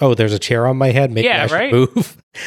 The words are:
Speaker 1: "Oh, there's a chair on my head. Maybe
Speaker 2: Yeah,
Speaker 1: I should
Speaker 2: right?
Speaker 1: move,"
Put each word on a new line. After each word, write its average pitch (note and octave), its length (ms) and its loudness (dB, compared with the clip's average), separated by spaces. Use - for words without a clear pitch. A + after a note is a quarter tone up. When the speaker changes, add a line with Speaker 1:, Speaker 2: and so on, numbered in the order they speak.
Speaker 1:
"Oh, C3+ 100 4
there's A2 220 0
a G2+ 40 -2
chair A#2 280 -2
on C3 100 0
my C3+ 140 0
head. C3 200 0
Maybe A#2 160 0
Speaker 2:
Yeah, G3 180 0
Speaker 1:
I - 20 0
should D3 80 -2
Speaker 2:
right? A#3+ 180 -2
Speaker 1:
move," C3 500 0